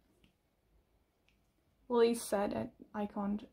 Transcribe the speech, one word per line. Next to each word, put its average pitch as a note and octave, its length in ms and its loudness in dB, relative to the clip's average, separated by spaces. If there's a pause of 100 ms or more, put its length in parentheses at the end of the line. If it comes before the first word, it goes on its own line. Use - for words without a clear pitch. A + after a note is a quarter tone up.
(1900)
Really A#3 260 6
sad A3 380 -2
that A3+ 180 -6 (240)
I G#3 120 -4
can't G#3 460 -4